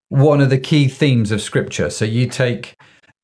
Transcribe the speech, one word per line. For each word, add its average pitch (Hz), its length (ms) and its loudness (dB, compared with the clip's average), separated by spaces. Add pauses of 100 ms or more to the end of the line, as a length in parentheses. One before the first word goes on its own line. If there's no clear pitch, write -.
one 143 320 4
of 135 80 2
the 135 80 2
key 143 300 2
themes 123 440 0
of 104 100 -2
Scripture. - 500 -4
So - 140 -4
you 120 220 -2
take 120 460 -4 (500)